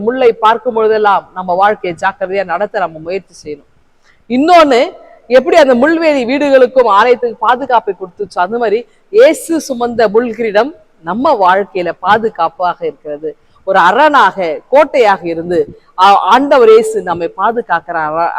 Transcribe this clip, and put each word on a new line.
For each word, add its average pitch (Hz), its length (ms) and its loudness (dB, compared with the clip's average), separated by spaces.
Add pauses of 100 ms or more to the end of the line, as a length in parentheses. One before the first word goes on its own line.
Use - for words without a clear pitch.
முள்ளை 247 240 0 (140)
பார்க்கும் 226 340 0
பொழுதெல்லாம் 214 460 0 (140)
நம்ம 185 240 -4
வாழ்க்கையை 202 320 -2 (100)
ஜாக்கிரதையா 190 480 -4
நடத்த 196 340 -6
நம்ம 165 220 -14
முயற்சி 180 340 -10
செய்யணும். 147 280 -16 (680)
இன்னொன்னு, 294 460 4 (560)
எப்படி 330 260 2
அந்த 262 180 4
முள்வேலி 311 400 0 (100)
வீடுகளுக்கும் 262 680 2
ஆலயத்துக்கும் 240 480 0
பாதுகாப்பை 240 540 -2
கொடுத்துச்சோ, 190 440 -10
அந்த 214 180 -8
மாதிரி 214 160 -2 (380)
இயேசு 311 500 2
சுமந்த 240 480 -2
முள் 240 240 0
கிரீடம் 226 320 -2 (380)
நம்ம 226 160 -4 (180)
வாழ்க்கையில 180 460 -2 (160)
பாதுகாப்பாக 180 720 -2 (100)
இருக்கிறது. 147 400 -12 (400)
ஒரு 190 100 2 (100)
அரணாக, 240 480 2 (340)
கோட்டையாக 247 500 2 (120)
இருந்து 165 260 -4 (440)
ஆ-, 196 160 6 (140)
ஆண்டவர் 262 400 4
இயேசு 220 240 2 (120)
நம்மை 170 180 -6 (120)
பாதுகாக்கிறார், 170 800 -4
அர-, 170 220 -4